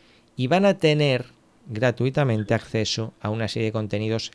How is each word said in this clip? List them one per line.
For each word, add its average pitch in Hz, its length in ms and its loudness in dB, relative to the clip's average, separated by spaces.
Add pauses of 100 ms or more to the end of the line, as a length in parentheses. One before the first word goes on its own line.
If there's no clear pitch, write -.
(360)
y 127 120 -2
van 180 180 4
a 196 140 6
tener 147 480 2 (400)
gratuitamente 120 880 0
acceso 110 680 -2
a 104 80 -4
una 110 180 -4
serie 113 200 -4
de 110 40 -4
contenidos 110 640 -4